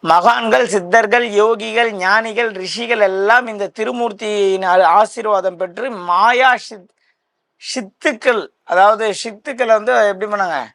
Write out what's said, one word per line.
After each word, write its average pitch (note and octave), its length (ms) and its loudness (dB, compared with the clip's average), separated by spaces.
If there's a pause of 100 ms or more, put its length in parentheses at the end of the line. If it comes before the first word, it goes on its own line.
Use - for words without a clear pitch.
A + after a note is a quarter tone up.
மகான்கள், A3+ 680 2
சித்தர்கள், G#3+ 520 2 (100)
யோகிகள், A3 540 0 (160)
ஞானிகள், A3 500 0
ரிஷிகள் G#3 480 -4
எல்லாம் G3+ 500 2
இந்த G3+ 240 -8
திருமூர்த்தியின் G#3 960 -2
ஆ-, F#3 240 4
ஆசீர்வாதம் G#3 640 0
பெற்று F#3 260 -8 (220)
மாயா A#3+ 420 4 (160)
சித்-, G3 260 -20 (680)
சித்துக்கள், A3+ 800 -4 (220)
அதாவது G#3 420 2 (160)
சித்துக்களை A#3 520 -4
வந்து A3 200 0 (180)
எப்படி G3 180 -6
பண்ணாங்க? F#3 300 -4 (140)